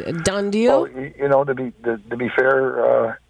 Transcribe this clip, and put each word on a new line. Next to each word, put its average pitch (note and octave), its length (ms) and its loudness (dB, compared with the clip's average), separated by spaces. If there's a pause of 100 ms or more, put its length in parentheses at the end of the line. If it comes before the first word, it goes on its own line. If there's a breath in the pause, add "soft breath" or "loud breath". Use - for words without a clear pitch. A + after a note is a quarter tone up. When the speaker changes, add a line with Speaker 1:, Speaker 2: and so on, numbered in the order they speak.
Speaker 1:
a C3 60 -6
done G3 380 -2
deal? A3 340 2
Speaker 2:
Well, - 100 -10
y-, C3+ 240 -10
you C#3 100 0
know, C#3 160 4
to C#3 100 -2
be, B2+ 180 -8 (120)
to, A#2 140 -2
to A#2 180 -10
be A#2+ 140 -4
fair, C3 560 2
uh, A#2 280 2 (160)